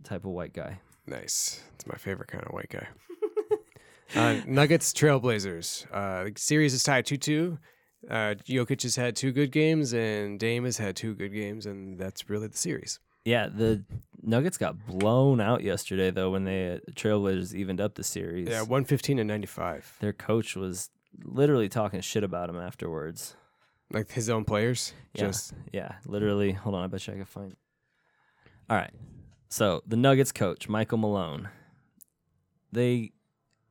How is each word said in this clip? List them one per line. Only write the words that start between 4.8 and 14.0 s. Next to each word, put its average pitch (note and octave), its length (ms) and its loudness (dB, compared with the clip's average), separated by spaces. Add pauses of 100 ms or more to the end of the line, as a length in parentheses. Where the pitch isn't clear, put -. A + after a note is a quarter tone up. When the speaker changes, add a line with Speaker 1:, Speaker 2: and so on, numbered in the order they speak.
Speaker 2:
Trailblazers. G#2+ 1000 2
Uh, F#2+ 340 -4
the G#2+ 120 -6
series D3 380 4
is B2+ 80 0
tied C3 240 4
two C#3+ 100 -2
two. D#3 400 0 (500)
Uh, G#2+ 280 0 (120)
Jokic B2+ 360 0
has A#2+ 120 -2
had B2 200 -2
two C3+ 160 0
good C3+ 200 2
games, D3+ 440 4
and G#2 440 -2
Dame A#2 260 0
has A#2+ 120 -2
had G2 180 -2
two A2 200 -4
good G2 180 -6
games, G#2+ 320 -6
and G2 320 -10
that's F#2+ 320 -8
really G#2 180 -2
the - 80 -14
series. - 440 -4 (260)
Speaker 1:
Yeah, A2+ 220 4
the G#2 360 2 (380)